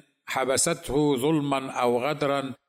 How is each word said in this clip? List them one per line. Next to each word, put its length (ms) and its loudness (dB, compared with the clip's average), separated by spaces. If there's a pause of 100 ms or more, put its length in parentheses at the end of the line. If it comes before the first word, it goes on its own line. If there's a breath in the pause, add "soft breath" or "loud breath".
(260)
حبسته 920 0
ظلما 540 0
أو 320 2
غدرا 500 -2 (160)